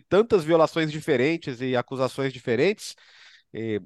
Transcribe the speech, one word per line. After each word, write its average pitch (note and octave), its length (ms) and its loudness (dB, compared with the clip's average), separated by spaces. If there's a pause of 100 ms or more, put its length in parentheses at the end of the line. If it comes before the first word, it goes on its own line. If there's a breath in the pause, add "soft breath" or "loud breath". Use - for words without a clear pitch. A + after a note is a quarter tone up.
tantas G3+ 360 4
violações D#3+ 480 2
diferentes D3 680 -2
e B2+ 160 -2
acusações C3 560 -4
diferentes, C3 640 -2 (580 soft breath)
e, G#2+ 340 -6